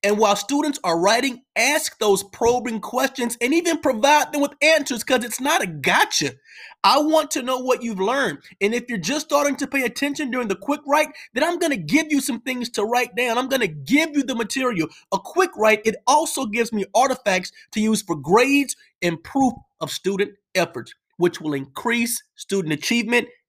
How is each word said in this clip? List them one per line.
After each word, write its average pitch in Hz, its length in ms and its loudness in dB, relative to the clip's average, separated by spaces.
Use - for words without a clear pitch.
And 208 140 2
while 208 180 4
students 285 480 -2
are 170 160 0
writing, 240 440 0
ask 277 440 0
those 208 240 2
probing 233 560 0
questions 247 600 -4
and 254 140 0
even 330 240 0
provide 277 540 2
them 294 100 -2
with 285 180 -2
answers, 294 440 2
'cause 254 200 0
it's 233 180 -8
not 302 200 0
a 196 60 -4
gotcha. 156 680 0
I 214 140 6
want 302 340 2
to 269 120 -4
know 254 160 -2
what 254 240 0
you've 226 160 -6
learned. 214 400 0
And 208 140 0
if 240 160 -4
you're 233 80 -4
just 240 300 -4
starting 285 300 0
to 277 100 -4
pay 269 160 -2
attention 277 480 -4
during 247 160 -4
the 190 80 -2
quick 294 320 -4
write, 294 220 2
then 262 80 0
I'm 349 160 -2
gonna 311 180 0
give 208 320 0
you 294 100 2
some 247 220 -4
things 247 300 -6
to 214 120 -2
write 233 320 0
down. 240 220 0
I'm 262 100 -2
gonna 247 200 0
give 208 480 0
you 285 80 0
the 254 100 -4
material. 233 540 -2
A 196 80 0
quick 359 360 0
write, 214 300 2
it 220 120 0
also 285 400 2
gives 214 260 -2
me 208 100 -2
artifacts 208 560 0
to 220 60 -4
use 214 220 2
for 165 140 -4
grades 247 600 2
and 170 200 -2
proof 269 300 2
of 160 120 -6
student 202 400 -2
efforts, 170 400 -2
which 170 220 2
will 156 140 -4
increase 233 680 -4
student 180 400 -4
achievement 233 540 0